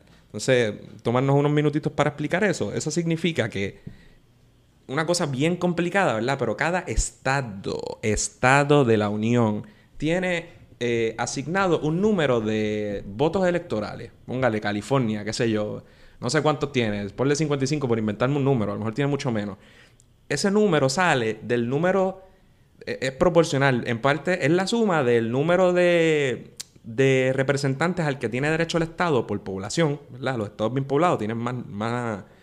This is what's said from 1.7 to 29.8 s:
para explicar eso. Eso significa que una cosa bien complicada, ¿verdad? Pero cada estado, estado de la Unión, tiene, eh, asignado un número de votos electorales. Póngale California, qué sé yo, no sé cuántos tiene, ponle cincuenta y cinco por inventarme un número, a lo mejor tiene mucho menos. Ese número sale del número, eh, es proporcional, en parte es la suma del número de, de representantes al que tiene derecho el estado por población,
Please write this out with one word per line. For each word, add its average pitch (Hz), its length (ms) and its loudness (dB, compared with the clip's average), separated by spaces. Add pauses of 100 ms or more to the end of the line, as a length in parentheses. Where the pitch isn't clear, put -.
para 151 160 0
explicar 151 340 -2
eso. 131 300 0
Eso 151 180 -4
significa 165 580 -2
que 98 300 -6 (1080)
una 156 180 -4
cosa 175 220 0
bien 143 280 0
complicada, 175 600 0
¿verdad? 120 220 -2
Pero 110 200 -2
cada 170 220 -2
estado, 127 1000 -4 (220)
estado 139 800 4
de 113 140 4
la 104 100 2
Unión, 107 580 0 (300)
tiene, 170 540 -2 (320)
eh, 117 360 0
asignado 156 640 0
un 156 220 0
número 156 400 2
de 107 640 -2
votos 165 400 0
electorales. 107 640 -4 (140)
Póngale 117 340 0
California, 107 640 -2
qué 104 80 -6
sé 120 180 0
yo, 107 360 -4 (340)
no 123 100 -4
sé 151 120 0
cuántos 143 300 0
tiene, 104 380 -2
ponle 139 260 0
cincuenta 143 300 0
y - 20 -2
cinco 143 180 -2
por 117 140 0
inventarme 123 380 0
un 135 80 0
número, 110 260 2
a 101 40 -6
lo 107 40 -8
mejor 110 140 -4
tiene 143 160 0
mucho 139 200 -2
menos. 101 280 -4 (720)
Ese 196 200 -2
número 190 380 4
sale 135 560 0
del 120 240 0
número, 185 540 0 (640)
eh, - 160 -6
es 131 100 -2
proporcional, 139 760 2
en 117 120 -2
parte 147 460 0
es 143 60 2
la 185 140 2
suma 190 380 2
del 117 300 2
número 180 400 4
de, 160 800 2 (280)
de 131 520 2
representantes 139 680 0
al 139 140 -2
que 113 100 -4
tiene 131 200 -2
derecho 165 280 -2
el 160 60 2
estado 160 440 0
por 104 140 -4
población, 139 580 -2 (120)